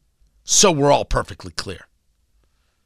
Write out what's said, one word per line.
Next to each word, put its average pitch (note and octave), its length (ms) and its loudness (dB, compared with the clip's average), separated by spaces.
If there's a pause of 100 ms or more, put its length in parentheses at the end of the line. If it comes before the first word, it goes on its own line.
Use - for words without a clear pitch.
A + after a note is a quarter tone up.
(460)
So - 260 2
we're C#3+ 200 2
all A#2+ 120 2
perfectly F#2+ 480 -6
clear. - 360 -14 (1000)